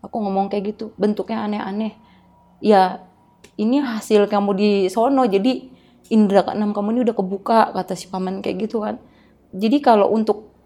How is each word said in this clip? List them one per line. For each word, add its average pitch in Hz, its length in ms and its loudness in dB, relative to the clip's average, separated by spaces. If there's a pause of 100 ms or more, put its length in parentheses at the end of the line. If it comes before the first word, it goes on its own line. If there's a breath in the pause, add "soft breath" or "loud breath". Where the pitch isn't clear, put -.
Aku 226 160 -8
ngomong 196 240 -2
kayak 208 300 -6
gitu, 214 180 -12
"Bentuknya 214 480 -2
aneh-aneh." 208 560 -6 (640 soft breath)
"Ya, 196 400 4 (560)
ini 240 240 0
hasil 214 480 2
kamu 202 240 0
di 208 160 2 (160)
sono, 254 400 2
jadi 208 400 0 (480 soft breath)
indera 196 320 4
keenam 208 240 -4
kamu 202 240 -4
ini 254 60 -2 (100)
udah 233 80 -4
kebuka," 196 560 0
kata 185 240 -6
si - 80 -16
paman 190 320 -6
kayak 196 320 -6
gitu 214 160 -6
kan. 214 160 -10 (480 soft breath)
Jadi 220 320 0
kalau 214 320 4
untuk 214 400 -2 (120)